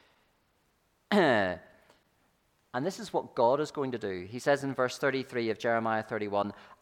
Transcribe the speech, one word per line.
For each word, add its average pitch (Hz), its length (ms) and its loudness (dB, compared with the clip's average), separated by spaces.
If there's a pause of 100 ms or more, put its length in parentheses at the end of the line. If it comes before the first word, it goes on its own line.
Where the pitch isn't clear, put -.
(1120)
<clears throat> - 0 -
And - 1800 -2
this 190 140 -6
is 202 120 -12
what 156 220 -4
God 127 240 4
is 151 140 -4
going 135 180 -4
to 120 80 -4
do. 95 280 -6
He 117 120 -12
says 139 240 2
in 135 120 -4
verse 123 220 -2
thirty-three 127 540 -2
of 101 80 -2
Jeremiah 113 460 0
thirty-one, 101 500 -2 (280)